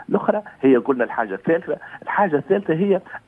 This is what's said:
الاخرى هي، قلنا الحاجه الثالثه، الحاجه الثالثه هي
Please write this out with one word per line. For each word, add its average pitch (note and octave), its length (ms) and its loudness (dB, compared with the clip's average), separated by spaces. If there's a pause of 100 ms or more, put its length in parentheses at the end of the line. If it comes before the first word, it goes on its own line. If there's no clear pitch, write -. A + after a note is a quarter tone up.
الاخرى G#3 340 0 (180)
هي، C3 160 6
قلنا A#2+ 260 0
الحاجه A2 300 -4
الثالثه، D#3 440 -2 (240)
الحاجه F#3+ 340 0
الثالثه F#3+ 380 0
هي F#3 280 2 (260)